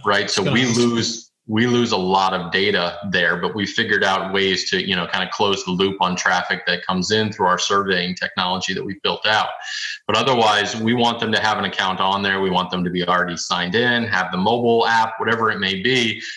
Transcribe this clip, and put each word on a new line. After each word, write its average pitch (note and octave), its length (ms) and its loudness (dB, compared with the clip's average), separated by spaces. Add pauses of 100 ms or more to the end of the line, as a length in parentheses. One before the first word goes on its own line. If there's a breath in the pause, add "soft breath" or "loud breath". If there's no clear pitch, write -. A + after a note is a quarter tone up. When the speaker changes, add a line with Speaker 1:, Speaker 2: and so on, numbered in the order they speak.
Speaker 1:
right? G2+ 240 2
So - 140 0
we - 180 2
Speaker 2:
guys. A#2 160 2
Speaker 1:
lose, A#2+ 540 0 (140)
we A2+ 220 2
lose A#2+ 240 2
a G#2 60 2
lot F#2+ 360 2
of E2+ 200 -4
data F#2+ 440 0 (140)
there, F2 240 2
but F2 180 -2
we G#2 120 -2
figured G#2 360 0
out F#2+ 300 0
ways G2 380 0
to, F#2+ 120 0
you F#2+ 140 -2
know, F2 120 -2
kind F#2 200 -2
of - 40 -14
close G2 340 0
the F#2 60 -4
loop G2 300 0
on F2+ 140 2
traffic F2+ 520 0
that F2+ 180 -2
comes F#2 260 -2
in G#2+ 220 2
through G2 140 0
our F2 120 2
surveying F#2+ 560 0
technology F#2 580 -4
that F2+ 120 -6
we've F#2+ 160 -10
built - 240 -4
out. G#2 240 2 (580 loud breath)
But G#2 80 2
otherwise, A2+ 640 2
we A2 160 2
want A#2 260 2
them A2 140 -2
to G2 80 0
have G#2+ 160 0
an G2+ 80 -2
account F#2 340 -2
on G2 240 0
there. G2 160 0
We F#2+ 100 0
want F2+ 220 0
them F2+ 140 -2
to F2+ 40 -2
be F2 160 -2
already F2+ 300 0
signed F2+ 400 -4
in, A#2+ 300 2
have F#2 260 -2
the F2+ 60 -4
mobile A#2 500 2
app, A2+ 320 2
whatever A2+ 320 0
it G2 80 -4
may F#2+ 220 -2
be, A#2 400 0 (160 loud breath)